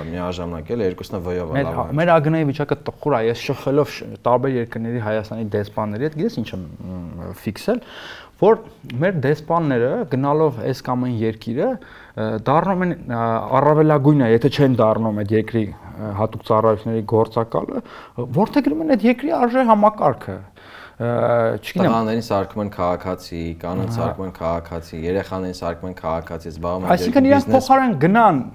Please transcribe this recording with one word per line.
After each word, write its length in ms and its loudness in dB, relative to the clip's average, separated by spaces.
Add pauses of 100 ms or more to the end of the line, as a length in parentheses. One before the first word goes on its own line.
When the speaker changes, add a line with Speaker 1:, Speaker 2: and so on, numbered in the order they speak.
Speaker 1:
միաժամանակ 680 -6
էլ 140 -2
երկուսն 320 -4
ը 40 -6
վյով 300 -4
Speaker 2:
Մեր, 160 -2
Speaker 1:
լավ 140 -4
են։ 180 -4
Speaker 2:
մեր 160 4
ագ 160 4
Ն 60 2
Մ-ի 100 0
վիճակը 340 -2
տխուր 360 -2
է, 60 2
ես 200 0
շփվելով 480 0
շ-, 180 -12 (100)
տարբեր 360 2
երկրների 480 -4
Հայաստանի 460 -4
դեսպանների 580 -2
հետ, 100 -6
գիտես 220 -4
ինչ 100 -4
եմ, 160 -8 (140)
մ, 580 -10
ֆիքսել, 460 -4 (540)
որ 240 4 (320)
մեր 260 0
դեսպանները 720 0 (160)
գնալով 540 0
այս 200 -2
կամ 240 -2
այն 120 -2
երկիրը, 540 -2 (420)
ը, 160 -4 (120)
դառնում 460 2
են, 80 0 (140)
ա, 160 -2 (260)
առավելագույնը, 800 6
եթե 200 4
չեն 280 4
դառնում 420 2
այդ 140 -2
երկրի, 320 0
ը, 460 -10
հատուկ 340 -2
ծառայությունների 600 2
գործակալը, 760 0 (480)
որտեղ 340 2
գրում 160 -2
են 140 0
այդ 100 2
երկրի 300 0
արժե 320 2
համակարգը, 720 2
ը, 760 -8 (440)
չգիտեմ։ 280 -2
Speaker 1:
Տղաներին 400 2
սարքում 400 -2
են 60 -4
քաղաքացի, 720 -4 (120)
կանանց 300 -4
Speaker 2:
Ահա։ 140 -4
Speaker 1:
սարքում 260 -4
են 80 -10
քաղաքացի, 680 -6
երեխաներին 560 -4
սարքում 320 -6
են 80 -10
քաղաքացի, 540 -6
զբաղվում 340 -4
են 80 2
Speaker 2:
Այսինքն 240 0
Speaker 1:
երկրի 140 6
Speaker 2:
իրանք 160 4
Speaker 1:
բիզնես- 100 6
Speaker 2:
փոխարեն 420 4
գնան 440 6 (120)